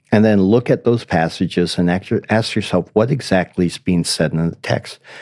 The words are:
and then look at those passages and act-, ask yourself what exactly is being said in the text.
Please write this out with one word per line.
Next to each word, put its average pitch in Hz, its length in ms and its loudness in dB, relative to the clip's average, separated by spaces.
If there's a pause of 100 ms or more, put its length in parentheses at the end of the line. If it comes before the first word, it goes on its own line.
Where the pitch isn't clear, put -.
(120)
and 110 140 4
then 104 160 4
look 110 280 2
at 131 140 0
those 117 220 0
passages 85 720 -2
and 87 120 2
act-, 92 220 -2 (180)
ask 110 260 0
yourself 92 380 -2
what 110 180 2
exactly 92 560 -2
is 85 100 -6
being 87 260 -2
said 78 300 -2
in 82 160 0
the - 80 -10
text. - 420 -6 (220)